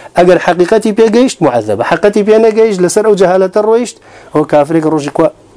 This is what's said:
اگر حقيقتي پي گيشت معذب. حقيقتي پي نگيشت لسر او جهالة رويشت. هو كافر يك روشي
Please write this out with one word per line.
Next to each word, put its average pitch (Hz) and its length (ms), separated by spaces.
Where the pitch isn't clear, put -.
اگر 180 220
حقيقتي 180 540
پي 226 180
گيشت 240 320
معذب. 113 400
حقيقتي 208 420
پي 214 140
نگيشت 220 420
لسر 196 260
او 214 80
جهالة 185 420
رويشت. 220 420
هو 151 80
كافر 151 320
يك 156 100
روشي 147 240